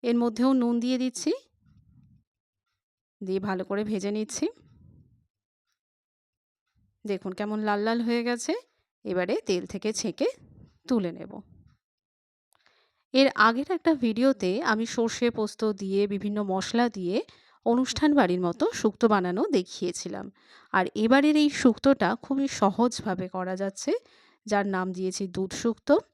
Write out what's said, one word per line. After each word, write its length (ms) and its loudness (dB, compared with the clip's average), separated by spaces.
এর 200 2
মধ্যেও 280 2
নুন 180 2
দিয়ে 240 0
দিচ্ছি, 280 -2
দিয়ে 260 -4
ভালো 220 -4
করে 140 -2
ভেজে 280 -4
নিচ্ছি। 340 -4
দেখুন 280 -4
কেমন 340 -4
লাল 200 0
লাল 200 0
হয়ে 160 0
গেছে। 300 -2
এবারে 300 -2
তেল 160 0
থেকে 160 -4
ছেঁকে 280 -2
তুলে 300 0
নেব। 140 -16
এর 140 6
আগের 300 0
একটা 140 2
ভিডিওতে 480 2
আমি 140 0
সর্ষে 320 0
পোস্ত 240 -4
দিয়ে 200 0
বিভিন্ন 240 -4
মশলা 340 0
দিয়ে 200 -2
অনুষ্ঠান 440 2
বাড়ির 280 2
মতো 180 0
শুক্তো 340 0
বানানো 280 0
দেখিয়েছিলাম। 680 -6
আর 120 2
এবারের 400 4
এই 60 4
শুক্তোটা 480 4
খুবই 220 -2
সহজভাবে 760 0
করা 260 -4
যাচ্ছে, 300 -6
যার 200 0
নাম 120 -2
দিয়েছি 260 -4
দুধ 160 -4
শুক্তো। 340 2